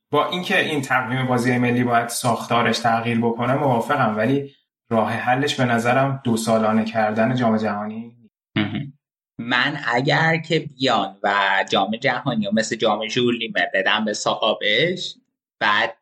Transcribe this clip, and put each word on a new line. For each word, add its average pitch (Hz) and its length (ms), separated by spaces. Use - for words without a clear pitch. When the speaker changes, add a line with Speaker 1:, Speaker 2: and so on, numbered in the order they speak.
Speaker 1:
با 147 180
اینکه 180 300
این 147 220
تقویم 127 460
بازی 123 300
ملی 123 260
باید 117 240
ساختارش 117 720
تغییر 117 400
بکنه 117 340
موافقم، 131 640
ولی 139 380
راه 113 220
حلش 131 440
به 131 100
نظرم 123 580
دو 113 140
سالانه 110 480
کردن 113 500
جام 113 220
جهانی. 107 600
Speaker 2:
مهم. 110 380
من 127 460
اگر 147 500
که 165 220
بیان 110 640
و 101 100
جام 104 260
جهانی 120 520
و 98 60
مثل 110 220
جام 110 320
ژولیمه 113 640
بدم 101 320
به 104 80
صاحبش، 110 1000
بعد 110 420